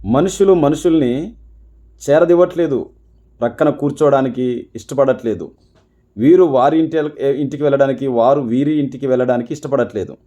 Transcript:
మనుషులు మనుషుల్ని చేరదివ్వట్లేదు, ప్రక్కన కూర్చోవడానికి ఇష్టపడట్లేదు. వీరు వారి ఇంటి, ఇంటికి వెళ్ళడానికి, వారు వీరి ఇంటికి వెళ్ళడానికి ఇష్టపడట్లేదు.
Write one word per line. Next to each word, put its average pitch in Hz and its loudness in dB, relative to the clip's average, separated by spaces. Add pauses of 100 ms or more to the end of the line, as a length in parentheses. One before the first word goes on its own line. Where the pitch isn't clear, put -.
మనుషులు 185 2
మనుషుల్ని 151 0 (760)
చేరదివ్వట్లేదు, 170 2 (520)
ప్రక్కన 120 0
కూర్చోవడానికి 135 -2
ఇష్టపడట్లేదు. 113 -2 (680)
వీరు 170 6
వారి 143 2
ఇంటి, 160 -2 (320)
ఇంటికి 139 -4
వెళ్ళడానికి, 139 0
వారు 127 2
వీరి 139 -2
ఇంటికి 139 -6
వెళ్ళడానికి 123 -2
ఇష్టపడట్లేదు. 120 -6 (100)